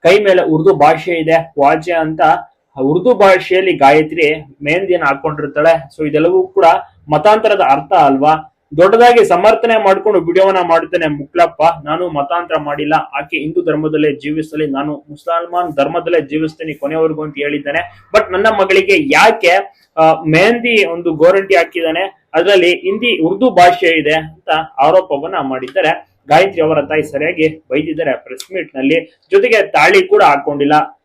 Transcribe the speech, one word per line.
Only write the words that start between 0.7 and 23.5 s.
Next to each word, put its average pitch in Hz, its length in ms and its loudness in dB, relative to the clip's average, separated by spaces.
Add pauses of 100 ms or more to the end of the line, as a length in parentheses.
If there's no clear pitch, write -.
ಭಾಷೆ 156 380 0
ಇದೆ, 165 460 -2
ವಾಜೆ 160 340 0
ಅಂತ 160 280 -2 (600)
ಉರ್ದು 180 320 0
ಭಾಷೆಯಲ್ಲಿ 185 600 2
ಗಾಯತ್ರಿ 151 880 0
ಮೆಹಂದಿಯನ್ನ 175 420 -2
ಹಾಕೊಂಡಿರ್ತಾಳೆ. 151 920 -2
So 151 120 -6
ಇದೆಲ್ಲವೂ 175 380 0
ಕೂಡ 190 180 0 (460)
ಮತಾಂತರದ 208 500 2
ಅರ್ಥ 139 320 0
ಅಲ್ವಾ? 151 540 2 (300)
ದೊಡ್ಡದಾಗಿ 226 480 6
ಸಮರ್ಥನೆ 220 580 2
ಮಾಡ್ಕೊಂಡು 196 360 2
ವಿಡಿಯೋವನ್ನ 185 380 0 (100)
ಮಾಡ್ತಾನೆ 165 400 0
ಮುಕ್ಳಪ್ಪ, 147 540 -2 (220)
"ನಾನು 170 260 -4
ಮತಾಂತರ 160 500 -4
ಮಾಡಿಲ್ಲ, 147 340 -4
ಆಕೆ 147 440 -6
ಹಿಂದೂ 160 240 -4
ಧರ್ಮದಲ್ಲೇ 151 540 -2
ಜೀವಿಸಲಿ, 151 520 -8
ನಾನು 139 420 -8
ಮುಸಲ್ಮಾನ್ 170 640 -6
ಧರ್ಮದಲ್ಲೇ 160 480 -2
ಜೀವಿಸ್ತೀನಿ 156 520 -8
ಕೊನೆವರೆಗೂ" 156 500 -4
ಅಂತ 151 140 -12
ಹೇಳಿದ್ದಾನೆ. 147 760 -8
But 214 180 0
ನನ್ನ 196 160 0
ಮಗಳಿಗೆ 190 680 0
ಯಾಕೆ, 190 640 2 (220)
ಆ, 160 260 2
ಮೆಹಂದಿ 214 640 0
ಒಂದು 170 280 -6
ಗೋರಂಟಿ 190 420 2
ಹಾಕಿದ್ದಾನೆ, 165 760 -4
ಅದ್ರಲ್ಲಿ 175 420 2
ಹಿಂದಿ 208 520 -4
ಉರ್ದು 196 220 0
ಭಾಷೆ 175 500 2